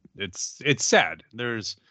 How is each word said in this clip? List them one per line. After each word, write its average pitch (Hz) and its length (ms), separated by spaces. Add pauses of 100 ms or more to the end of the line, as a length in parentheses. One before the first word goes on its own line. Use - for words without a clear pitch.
(160)
it's, - 480
it's 143 200
sad. 92 380 (100)
There's 117 440 (140)